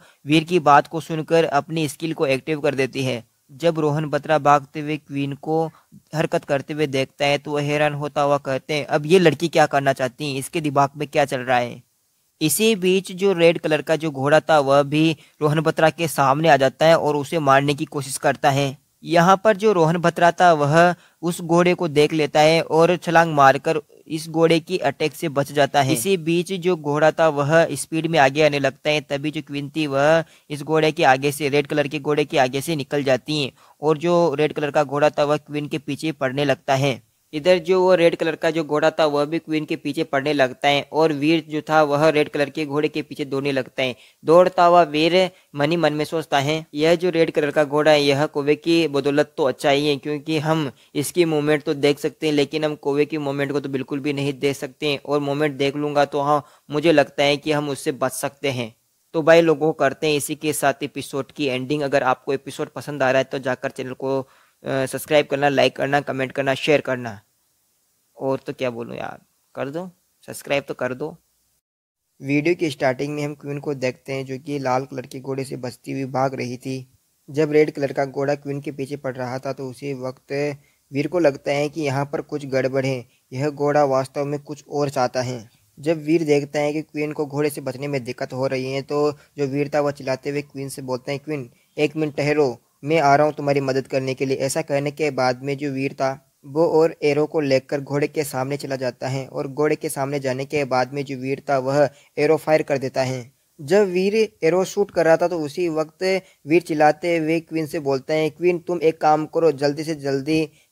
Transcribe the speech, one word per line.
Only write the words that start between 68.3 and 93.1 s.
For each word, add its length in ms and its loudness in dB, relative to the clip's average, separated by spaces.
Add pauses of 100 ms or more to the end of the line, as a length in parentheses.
तो 60 -10
क्या 180 -4
बोलूँ 260 -10
यार, 220 -10 (360)
कर 140 -8
दो, 220 -10 (360)
सब्सक्राइब 420 -4
तो 60 -8
कर 200 -4
दो। 220 -10 (1080)
वीडियो 320 0
की 160 -4
स्टार्टिंग 440 -2
में 100 -6
हम 100 -6
क्वीन 240 -10
को 160 -6
देखते 380 -6
हैं, 140 -8
जो 120 -10
कि 200 -8
लाल 260 -2
कलर 220 -12
के 140 -14
घोड़े 240 -8
से 120 -12
बचती 360 -12
हुई 120 -6
भाग 300 -2
रही 220 -8
थी। 360 -10 (380)
जब 220 -2
रेड 180 4
कलर 220 -4
का 120 -2
घोड़ा 300 -2
क्वीन 260 -8
के 100 -10
पीछे 260 -10
पड़ 200 -8
रहा 220 -6
था, 140 -8
तो 180 -10
उसी 240 -10
वक्त 640 -6 (360)
वीर 140 -2
को 120 -2
लगता 340 0
है 160 0
कि 120 -10
यहाँ 240 -2
पर 160 -8
कुछ 260 -10
गड़बड़ 400 -2
है, 200 -4 (260)
यह 180 -2
घोड़ा 340 2
वास्तव 400 0
में 160 -6
कुछ 300 -16
और 180 -2
चाहता 340 -2
है। 280 -8 (300)
जब 220 -2
वीर 220 0
देखता 360 0
है 120 -2
कि 100 -6
क्वीन 300 -6
को 140 -4
घोड़े 240 -2
से 100 -12
बचने 280 -8
में 160 -6
दिक्कत 280 -8
हो 140 -4
रही 260 -4
है, 100 -6
तो 360 -2 (200)
जो 80 -2
वीर 280 -4
था, 60 2
वह 100 0
चिल्लाते 400 -6
हुए 120 -4
क्वीन 260 -10
से 140 -14
बोलते 300 -6
हैं, 120 -6
"क्वीन, 260 -10 (280)
एक 180 0
मिनट 200 -4
ठहरो, 440 0 (240)
मैं 160 0
आ 160 6